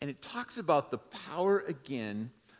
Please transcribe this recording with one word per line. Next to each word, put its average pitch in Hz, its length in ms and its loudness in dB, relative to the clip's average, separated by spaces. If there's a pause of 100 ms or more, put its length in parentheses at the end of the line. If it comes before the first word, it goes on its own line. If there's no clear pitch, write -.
and 143 80 -2
it - 100 -10
talks - 380 -8
about 156 320 4
the 120 80 0
power 190 600 0
again 117 760 -6 (260)